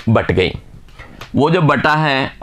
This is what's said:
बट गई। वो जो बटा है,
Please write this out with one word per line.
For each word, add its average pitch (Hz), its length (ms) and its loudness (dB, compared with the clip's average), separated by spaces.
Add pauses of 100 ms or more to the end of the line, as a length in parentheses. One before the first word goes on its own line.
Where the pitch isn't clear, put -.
बट 110 220 0
गई। 90 200 0 (840)
वो 139 140 2
जो 180 120 2
बटा 147 340 2
है, 143 360 -2 (120)